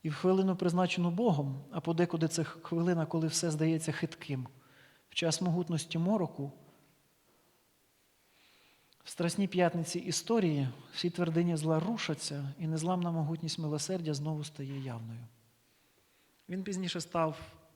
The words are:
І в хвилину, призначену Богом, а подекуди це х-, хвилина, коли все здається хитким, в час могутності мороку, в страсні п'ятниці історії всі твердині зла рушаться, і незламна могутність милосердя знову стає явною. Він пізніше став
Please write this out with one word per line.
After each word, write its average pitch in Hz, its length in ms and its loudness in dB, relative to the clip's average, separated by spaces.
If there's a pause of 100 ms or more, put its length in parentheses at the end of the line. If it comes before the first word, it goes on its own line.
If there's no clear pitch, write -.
І - 20 0
в 147 60 -4
хвилину, 190 400 4
призначену 175 560 2
Богом, 147 600 2
а 165 80 -4
подекуди 165 480 2
це 160 160 0
х-, - 200 -6
хвилина, 170 420 2
коли 160 220 0
все 160 240 0
здається 160 400 2
хитким, 131 560 -4 (640)
в - 60 -14
час 165 260 0
могутності 170 560 0
мороку, 170 540 0 (2500)
в - 60 -16
страсні 175 380 0
п'ятниці 175 520 2
історії 165 720 2 (240)
всі - 160 -2
твердині 170 480 2
зла 156 220 2
рушаться, 147 800 -4
і 160 80 -4
незламна 170 440 0
могутність 160 480 -2
милосердя 156 540 -2
знову 151 300 -4
стає 139 360 -8
явною. 117 400 -8 (1300)
Він 185 140 -4
пізніше 180 380 -4
став 160 360 0 (380)